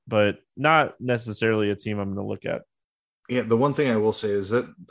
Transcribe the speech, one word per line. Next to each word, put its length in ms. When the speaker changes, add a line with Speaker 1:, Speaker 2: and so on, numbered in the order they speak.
Speaker 1:
but 320
not 420
necessarily 720
a 60
team 240
I'm 100
gonna 180
look 180
at. 180
Speaker 2:
Yeah, 140
the 140
one 180
thing 160
I 40
will 160
say 180
is 200
that 160